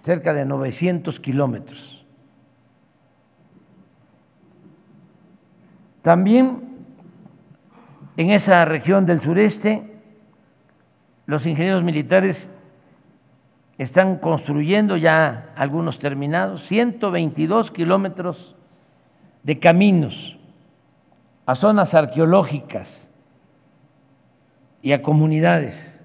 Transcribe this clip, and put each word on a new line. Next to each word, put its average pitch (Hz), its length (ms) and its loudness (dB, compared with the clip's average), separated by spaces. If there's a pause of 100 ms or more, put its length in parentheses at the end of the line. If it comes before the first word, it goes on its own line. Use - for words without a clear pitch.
cerca 165 320 -2
de 143 120 -2
novecientos 139 760 -4
kilómetros. - 840 -6 (4000)
También 214 600 2 (1500)
en 170 140 0
esa 185 340 4
región 160 400 0
del 165 160 0
sureste, 208 720 -2 (1300)
los 139 180 -4
ingenieros 170 380 0
militares 170 680 0 (1300)
están 180 400 0
construyendo, 165 800 -2
ya 156 600 0
algunos 143 420 -4
terminados, 147 680 -6
ciento 226 440 -2
veintidós 170 600 -2
kilómetros 180 840 -4 (840)
de 143 160 -4
caminos 175 800 2 (1080)
a 127 120 -2
zonas 202 360 2
arqueológicas 156 1200 0 (1700)
y - 120 0
a 139 100 0
comunidades 156 1040 0